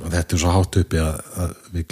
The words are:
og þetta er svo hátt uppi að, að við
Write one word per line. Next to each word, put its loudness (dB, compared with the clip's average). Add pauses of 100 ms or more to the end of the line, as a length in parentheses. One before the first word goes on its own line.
og -6
þetta 0
er 0
svo 2
hátt 2
uppi 0
að, -2 (180)
að -4 (180)
við -4